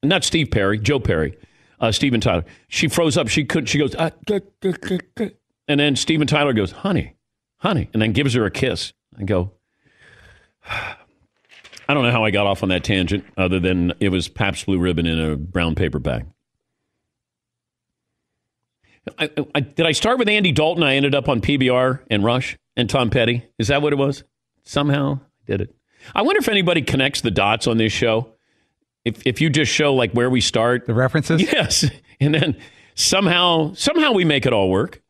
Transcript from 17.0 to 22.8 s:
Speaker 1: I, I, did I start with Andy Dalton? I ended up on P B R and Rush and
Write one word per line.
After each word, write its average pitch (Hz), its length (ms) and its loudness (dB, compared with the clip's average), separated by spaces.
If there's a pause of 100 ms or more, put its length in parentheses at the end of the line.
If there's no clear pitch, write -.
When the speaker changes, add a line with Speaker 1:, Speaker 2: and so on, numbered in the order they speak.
Speaker 1:
I, 151 100 -4 (260)
I, 151 60 0
did 165 260 -2
I 165 40 2
start 233 280 0
with 226 100 2
Andy 208 240 2
Dalton? 160 320 2
I 135 100 2
ended 139 220 2
up 139 120 0
on 120 120 0
P 139 160 0
B 131 120 2
R 127 400 2
and 104 140 0
Rush 120 340 -2 (200)
and 120 120 0